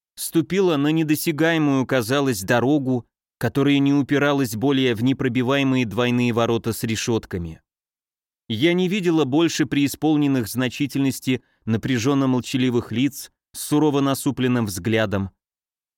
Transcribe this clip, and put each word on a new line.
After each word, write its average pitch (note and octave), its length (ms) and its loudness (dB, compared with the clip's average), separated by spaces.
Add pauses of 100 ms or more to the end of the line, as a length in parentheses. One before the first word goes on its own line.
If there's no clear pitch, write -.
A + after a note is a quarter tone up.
(160)
Ступила E3+ 640 0
на C#3+ 120 0
недосягаемую, D#3 960 0
казалось, C3 560 0
дорогу, B2+ 640 0 (320)
которая C#3 420 2
не C#3 140 2
упиралась C#3 600 0
более C3 400 0
в A2 80 -2
непробиваемые C3 840 0
двойные B2 460 0
ворота A#2 420 0
с - 100 -6
решётками. G#2 800 -4 (840)
Я C3+ 260 0
не F#3 140 2
видела E3+ 380 0
больше D3+ 400 0
преисполненных C#3+ 840 0
значительности B2+ 960 -2 (220)
напряжённо B2+ 640 0
молчаливых B2+ 640 0
лиц B2+ 400 -4 (220)
с - 60 -14
сурово D3 420 2
насупленным B2+ 640 0
взглядом. G2 640 -2 (680)